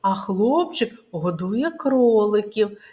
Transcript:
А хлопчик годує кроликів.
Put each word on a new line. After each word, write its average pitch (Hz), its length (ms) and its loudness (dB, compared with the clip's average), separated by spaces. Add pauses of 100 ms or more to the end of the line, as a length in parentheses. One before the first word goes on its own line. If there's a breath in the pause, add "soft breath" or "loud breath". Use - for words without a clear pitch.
А 190 140 0
хлопчик 240 960 -2
годує 180 600 -4
кроликів. 214 1040 2 (160 loud breath)